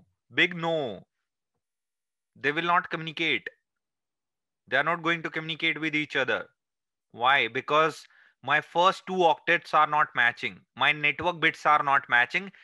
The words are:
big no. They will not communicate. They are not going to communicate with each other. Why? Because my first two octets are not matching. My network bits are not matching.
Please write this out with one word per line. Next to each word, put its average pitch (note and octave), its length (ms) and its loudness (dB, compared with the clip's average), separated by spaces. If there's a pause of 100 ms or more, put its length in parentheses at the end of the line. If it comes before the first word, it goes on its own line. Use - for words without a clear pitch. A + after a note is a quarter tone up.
(340)
big F3 220 0
no. D3+ 500 -4 (1300)
They A#2 160 -2
will D#3+ 140 -4
not F3 260 0
communicate. D#3+ 580 -4 (1200)
They B2 100 -2
are C#3 60 2
not E3 220 -4
going E3 180 -2
to E3 80 -8
communicate D#3+ 500 -6
with D#3 140 -4
each D3+ 220 -4
other. A2+ 320 -2 (640)
Why? B2 340 2
Because D3 580 -2 (380)
my C#3+ 180 0
first F3+ 460 0
two F#3 120 -6
octets E3+ 560 2
are D#3 120 6
not D3+ 300 0
matching. A#2+ 420 0 (180)
My C3 140 2
network D3+ 480 -2
bits D#3 280 -2
are D3+ 180 4
not C3+ 240 2
matching. C3+ 420 0 (140)